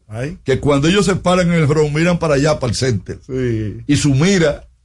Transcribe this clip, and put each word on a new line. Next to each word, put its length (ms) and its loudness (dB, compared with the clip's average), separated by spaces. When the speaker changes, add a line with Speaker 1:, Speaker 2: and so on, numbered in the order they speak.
Speaker 1:
Ay. 380 -10
Speaker 2:
que 160 0
cuando 280 2
ellos 180 2
se 100 0
paran 320 2
en 60 2
el 140 2
ron, 260 2
miran 240 2
para 160 0
allá, 260 2
para 100 -2
el 60 -4
center. 500 -4
Speaker 1:
Sí. 600 -6
Speaker 2:
Y 100 2
su 180 2
mira 540 0